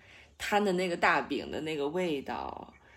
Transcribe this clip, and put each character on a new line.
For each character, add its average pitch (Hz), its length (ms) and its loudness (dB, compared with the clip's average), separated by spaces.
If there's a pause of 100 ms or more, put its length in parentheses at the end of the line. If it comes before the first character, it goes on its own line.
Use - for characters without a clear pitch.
(380)
摊 208 280 2
的 190 80 4
那 180 160 2
个 170 80 0
大 170 240 4
饼 101 300 -4
的 104 100 -4
那 156 140 -4
个 143 120 -2
味 160 340 -2
道， - 520 -8 (240)